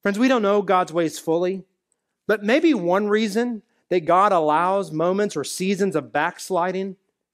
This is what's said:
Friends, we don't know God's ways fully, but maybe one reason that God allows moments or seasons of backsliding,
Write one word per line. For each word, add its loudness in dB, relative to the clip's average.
Friends, -2
we 4
don't 2
know 2
God's 0
ways -2
fully, -2
but -2
maybe 4
one 0
reason -2
that 0
God 4
allows 0
moments -2
or -4
seasons -2
of -4
backsliding, -4